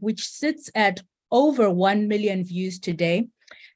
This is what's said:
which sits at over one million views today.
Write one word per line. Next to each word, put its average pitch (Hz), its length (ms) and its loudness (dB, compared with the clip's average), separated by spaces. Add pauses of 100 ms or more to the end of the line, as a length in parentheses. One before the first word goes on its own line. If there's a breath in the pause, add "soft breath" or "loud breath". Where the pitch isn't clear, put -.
which 208 260 -4
sits - 480 -6
at 196 260 2 (300)
over 254 380 4
one 196 400 2
million 208 340 0
views 180 340 -6
today. 175 500 -2 (480 loud breath)